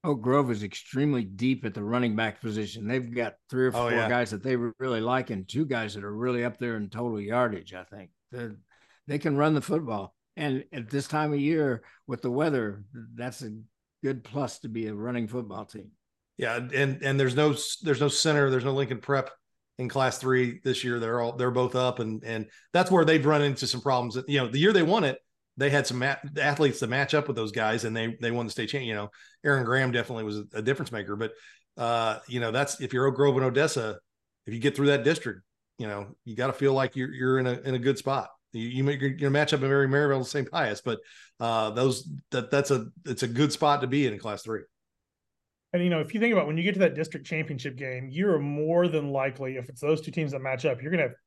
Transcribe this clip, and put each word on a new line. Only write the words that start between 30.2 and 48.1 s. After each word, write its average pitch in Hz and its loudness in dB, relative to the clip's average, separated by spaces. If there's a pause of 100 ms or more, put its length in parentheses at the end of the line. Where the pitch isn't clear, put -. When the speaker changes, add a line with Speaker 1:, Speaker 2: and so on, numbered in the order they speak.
Speaker 2:
was 104 -4
a, 104 -8 (100)
a 110 -4
difference 131 -2
maker. 104 -6
But, 110 -4 (440)
uh, 117 0
you 123 -4
know, 113 0
that's, 139 -2
if 135 -6
you're 127 4
Oak 131 2
Grove 139 4
and 135 2
Odessa, 127 0 (480)
if 110 -8
you 117 -6
get 139 2
through 143 2
that 143 4
district, 127 0 (340)
you 113 -8
know, 101 -6 (180)
you 113 -12
gotta 131 0
feel 139 4
like 135 0
you're, 127 -4
you're 127 2
in 127 2
a, 123 0
in 131 -2
a 127 0
good 135 2
spot. 135 -2 (220)
You, 113 -6
you 123 -2
make 139 0
your, 139 0
your 139 0
matchup 147 4
in 135 2
Mary 139 6
Maryville 143 4
and 127 -2
Saint 131 -4
Pius, 120 -2
but, 117 -4 (380)
uh, 113 2
those, 123 0 (220)
that, 123 -2
that's 139 4
a, 120 2 (180)
it's 135 -4
a 117 -2
good 139 2
spot 143 2
to 127 -2
be 139 2
in, 107 0
in 98 -10
Class 101 -8
three. 110 -6 (1080)
Speaker 3:
And, 175 2
you 180 4
know, 165 2
if 160 -4
you 110 0
think 233 4
about 165 4
when 156 -2
you 170 0
get 202 2
to 185 0
that 165 4
district 156 -6
championship 143 -6
game, 131 -8